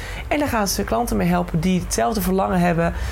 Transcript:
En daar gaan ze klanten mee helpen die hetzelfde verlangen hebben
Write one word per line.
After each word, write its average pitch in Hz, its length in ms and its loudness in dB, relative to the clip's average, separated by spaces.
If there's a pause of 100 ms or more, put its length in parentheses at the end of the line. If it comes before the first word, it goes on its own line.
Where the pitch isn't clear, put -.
(280)
En 302 100 -2
daar 294 100 0
gaan 220 200 0
ze 196 160 -2
klanten 226 320 -2
mee 185 120 2
helpen 175 320 0
die 185 200 2
hetzelfde 220 400 0
verlangen 190 400 2
hebben 170 320 2 (200)